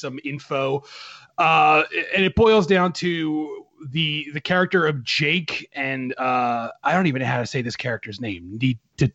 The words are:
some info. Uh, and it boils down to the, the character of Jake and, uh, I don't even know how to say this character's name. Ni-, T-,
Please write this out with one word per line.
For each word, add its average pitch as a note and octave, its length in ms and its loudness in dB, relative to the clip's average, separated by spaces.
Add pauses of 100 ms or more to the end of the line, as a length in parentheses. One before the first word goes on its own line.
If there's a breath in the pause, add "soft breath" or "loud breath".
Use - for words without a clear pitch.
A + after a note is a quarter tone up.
some C3+ 240 -10
info. C#3 580 -4 (560 loud breath)
Uh, D#3 460 6 (300)
and F#3+ 100 2
it F#3 100 0
boils A3 320 6
down F3+ 280 4
to D#3 680 -4 (260)
the, D3+ 440 -2
the D3+ 60 -6
character F3+ 460 2
of D3 180 0
Jake D#3 680 -2
and, C3 440 -4
uh, B2 520 0 (120)
I - 100 2
don't F3+ 140 2
even C3 160 0
know B2 60 -2
how B2+ 100 0
to A#2 80 -2
say C3 160 -4
this A#2 140 -6
character's A2 440 -8
name. G2 400 -8
Ni-, B2+ 180 0 (200)
T-, C3+ 160 2